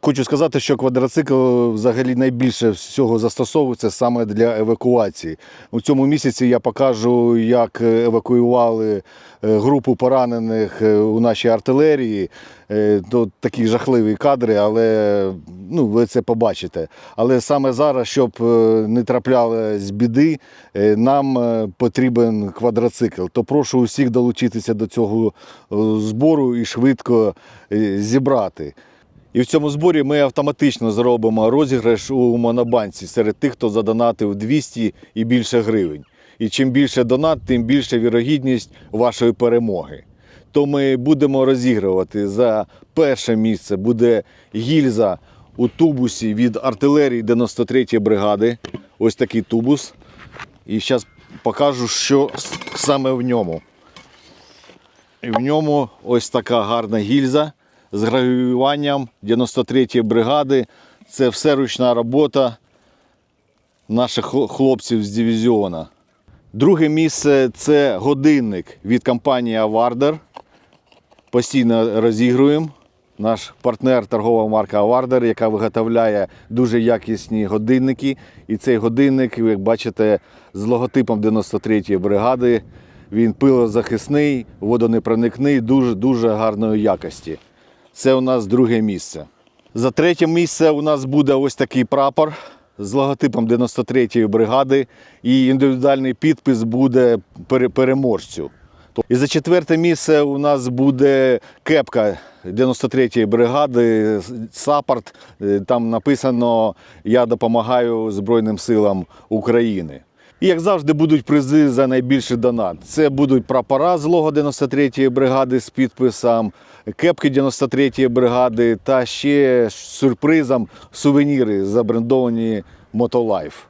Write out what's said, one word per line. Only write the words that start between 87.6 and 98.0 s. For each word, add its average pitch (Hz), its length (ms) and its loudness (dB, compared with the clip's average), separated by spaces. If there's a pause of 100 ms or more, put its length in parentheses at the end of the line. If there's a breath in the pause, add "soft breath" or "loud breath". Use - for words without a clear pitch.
Це 131 160 2
у 131 80 2
нас 127 240 0
друге 117 360 2
місце. 90 440 -6 (480)
За 120 180 -2
третє 165 360 0
місце 165 420 0
у 147 120 0
нас 147 240 -2
буде 139 280 2
ось 135 220 0
такий 127 280 -2
прапор 139 500 0 (440 loud breath)
з 101 160 -10
логотипом 135 540 0
дев'яносто 120 360 0
третьої 117 440 0
бригади 127 600 2 (360 soft breath)
і 127 240 2
індивідуальний 131 640 0
підпис 131 500 0
буде 123 540 2 (300)
пере-, 127 220 2
переможцю. 131 800 -2 (600 soft breath)